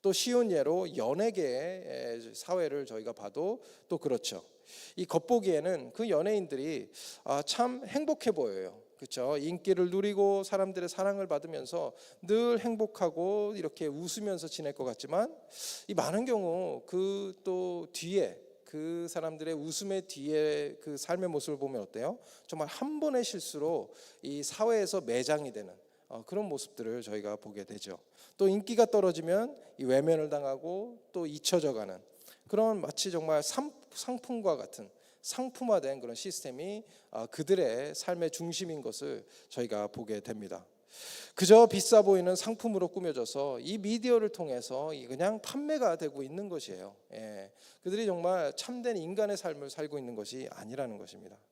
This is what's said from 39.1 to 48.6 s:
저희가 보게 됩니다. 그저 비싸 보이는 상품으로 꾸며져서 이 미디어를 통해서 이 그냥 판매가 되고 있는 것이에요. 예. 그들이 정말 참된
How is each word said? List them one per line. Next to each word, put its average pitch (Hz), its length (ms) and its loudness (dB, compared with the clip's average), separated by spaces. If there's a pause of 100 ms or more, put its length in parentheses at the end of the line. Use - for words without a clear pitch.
저희가 107 400 -2
보게 107 320 -6
됩니다. 98 460 -10 (680)
그저 220 320 12
비싸 214 360 8
보이는 185 320 6
상품으로 208 540 -2
꾸며져서 139 720 -2
이 185 180 -4
미디어를 220 520 4
통해서 143 640 -4
이 127 120 -10
그냥 180 340 0
판매가 269 560 0
되고 139 260 -4
있는 175 260 -8
것이에요. 101 480 -8 (160)
예. 107 400 -12 (300)
그들이 208 240 -2
정말 175 500 2
참된 240 400 -4